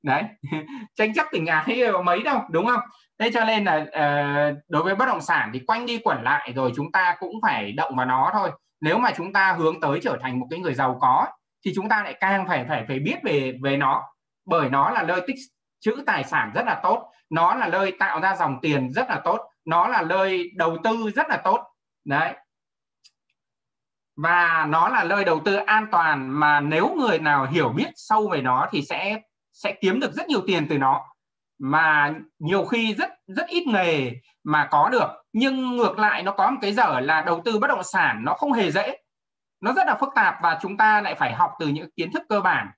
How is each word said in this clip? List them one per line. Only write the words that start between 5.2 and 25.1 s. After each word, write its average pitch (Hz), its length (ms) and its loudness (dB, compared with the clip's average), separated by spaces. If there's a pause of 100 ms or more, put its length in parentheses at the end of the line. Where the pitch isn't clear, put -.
sản 135 320 0
thì 131 140 -6
quanh 233 180 -2
đi 233 180 -4
quẩn 135 200 -2
lại 127 320 -2
rồi 131 200 0
chúng 147 160 -6
ta 180 280 2
cũng 180 220 -8
phải 113 300 0
động 139 240 -4
vào 127 100 0
nó 131 280 2
thôi. 190 180 0 (300)
Nếu 160 160 0
mà 185 200 2
chúng 185 160 -8
ta 190 200 4
hướng 165 280 0
tới - 220 0
trở 147 180 -2
thành 127 180 -4
một 127 100 -6
cái 165 100 -6
người 165 140 -4
giàu 127 280 0
có 139 260 4 (380)
thì 190 100 -2
chúng 208 140 -4
ta 214 140 2
lại 147 160 -8
càng 190 280 0
phải, 143 220 -2
phải, 120 180 -2
phải 135 120 -4
biết 196 240 -2
về, 139 300 0 (100)
về 139 140 0
nó, 143 260 0 (420)
bởi 160 240 0
nó 139 200 2
là 220 140 0
nơi 180 240 -2
tích - 80 -4 (440)
trữ 254 260 -2
tài 143 180 0
sản 117 320 -2
rất 233 100 0
là 202 180 0
tốt, 196 280 0 (180)
nó 170 260 4
là 240 120 -2
nơi 190 320 0
tạo 190 220 0
ra 190 140 2
dòng 147 260 -2
tiền 135 320 0
rất 220 160 -2
là 175 140 -2
tốt, 196 180 0 (240)
nó 175 220 4
là 233 140 2
nơi 185 540 0
đầu 165 280 0
tư 226 320 0
rất 285 140 0
là - 80 0
tốt. - 240 2 (440)
Đấy. 151 280 0 (1800)
Và 165 520 2
nó 165 200 4
là 233 140 0
nơi 196 200 0